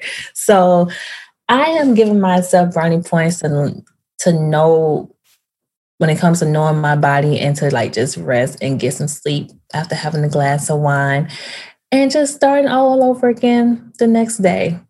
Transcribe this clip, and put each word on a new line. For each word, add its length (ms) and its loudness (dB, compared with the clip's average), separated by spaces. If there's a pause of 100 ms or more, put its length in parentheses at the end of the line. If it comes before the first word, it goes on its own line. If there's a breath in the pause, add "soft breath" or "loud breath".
(340 loud breath)
So 560 2 (580 loud breath)
I 220 2
am 240 2
giving 260 4
myself 540 2
brownie 280 0
points 380 0
to, 440 -2 (360)
to 140 2
know 800 2 (840)
when 100 2
it 80 0
comes 220 2
to 60 -2
knowing 360 0
my 140 0
body 440 0
and 180 -2
to, 140 -2
like, 220 -2
just 240 -4
rest 440 -2
and 180 -4
get 140 -2
some 140 -6
sleep 440 -6 (220)
after 220 -8
having 280 -4
a 60 -2
glass 400 -2
of 100 -2
wine 500 0 (600 loud breath)
and 180 2
just 260 0
starting 340 2
all 340 2
over 240 0
again 720 0
the 80 2
next 300 2
day 420 0 (100)